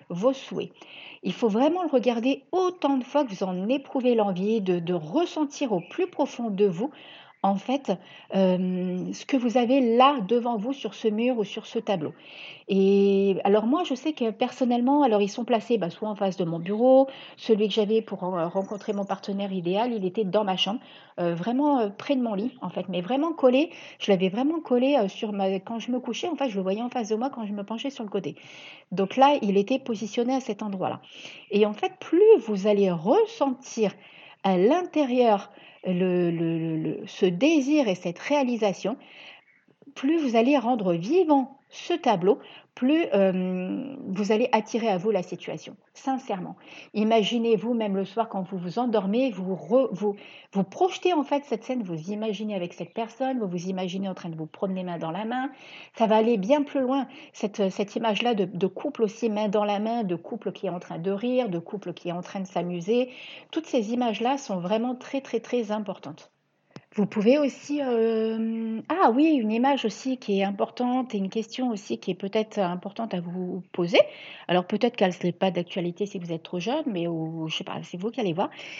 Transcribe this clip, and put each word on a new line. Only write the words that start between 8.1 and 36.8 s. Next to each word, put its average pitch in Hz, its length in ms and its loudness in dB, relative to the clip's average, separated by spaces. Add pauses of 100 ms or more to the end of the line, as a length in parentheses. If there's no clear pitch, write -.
euh, 180 760 0
ce - 120 -14
que - 100 -2
vous 240 220 2
avez 240 400 4
là 269 300 6
devant 240 300 0
vous 233 160 -4
sur 220 200 -10
ce - 140 -2
mur 233 320 0
ou 208 40 2
sur 202 220 -10
ce - 140 -6
tableau. 170 340 -4 (540)
Et 196 760 4
alors 208 220 4
moi, 311 180 2
je 285 120 -2
sais 311 180 -4
que 226 160 -2
personnellement, 247 720 2
alors 214 220 4
ils 202 40 0
sont 220 160 -6
placés, 226 360 0
bah, 170 100 -2
soit 214 180 -8
en 214 60 -4
face 196 240 -2
de 185 60 0
mon 165 160 -4
bureau, 247 480 6 (300)
celui 214 300 2
que 190 60 -2
j'avais 220 300 2
pour 196 160 -10
ren-, 175 280 -2
rencontrer 196 460 -4
mon 202 120 -4
partenaire 196 460 -6
idéal, 190 400 0
il 208 140 -2
était 185 180 0
dans 202 200 2
ma 190 120 0
chambre, 196 260 -2 (380)
euh, 170 140 0
vraiment, 247 460 2
euh, 208 100 2
près 233 260 -2
de 254 60 0
mon 226 140 -2
lit, 220 260 -4
en 185 80 -6
fait, 185 200 -6
mais 180 120 -2
vraiment 277 320 0
collé, 269 380 4 (260)
je - 140 0
l'avais 185 180 4
vraiment 277 300 0
collé, 262 400 2
euh, 202 80 2
sur 208 260 -6
ma... 196 260 0
Quand 226 200 -8
je 240 120 -6
me 247 80 0
couchais, 247 280 -6
en 330 80 -4
fait, 277 140 -2
je 196 80 -4
le 196 40 -2
voyais 196 220 -2
en 240 60 -4
face 226 200 -4
de 220 60 0
moi 247 160 -2
quand 220 160 -10
je 202 60 -6
me 202 100 -6
penchais 226 260 -6
sur 262 140 -10
le 196 80 -10
côté. 165 240 -6 (560)
Donc 190 240 -2
là, 269 260 6
il 196 160 2
était 226 220 2
positionné 240 560 -4
à 254 60 -2
cet 208 200 -8
endroit-là. 185 400 -6 (480)
Et 208 160 6
en 208 80 -2
fait, 370 260 -4
plus 339 220 4 (240)
vous 208 220 0
allez 202 240 4
ressentir 247 1040 0 (480)
à 190 140 4
l'intérieur 247 920 4 (320)
le, 180 460 2
le, 165 300 0
le, 160 180 -2
le, 160 300 -4